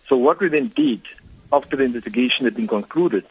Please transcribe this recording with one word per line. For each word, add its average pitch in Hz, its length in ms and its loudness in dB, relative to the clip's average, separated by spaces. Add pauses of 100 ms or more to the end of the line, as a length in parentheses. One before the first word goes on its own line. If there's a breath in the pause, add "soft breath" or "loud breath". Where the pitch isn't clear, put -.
So 139 120 2
what 147 220 2
we 190 80 0
then 147 200 0
did, 123 320 0 (520)
after 143 220 0
the 135 100 2
investigation 120 600 -2
had 113 100 0
been 110 140 -4
concluded 113 640 0